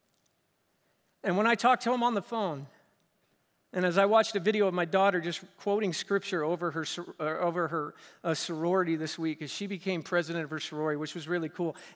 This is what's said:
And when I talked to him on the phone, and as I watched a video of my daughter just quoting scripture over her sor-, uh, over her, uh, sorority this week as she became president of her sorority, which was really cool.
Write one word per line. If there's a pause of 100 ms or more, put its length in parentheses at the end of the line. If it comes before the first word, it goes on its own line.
(1200)
And
when
I
talked
to
him
on
the
phone, (1080)
and
as
I
watched
a
video
of
my
daughter
just (140)
quoting
scripture
over
her
sor-,
uh,
over
her, (300)
uh,
sorority
this
week
as
she
became
president
of
her
sorority,
which
was
really
cool. (200)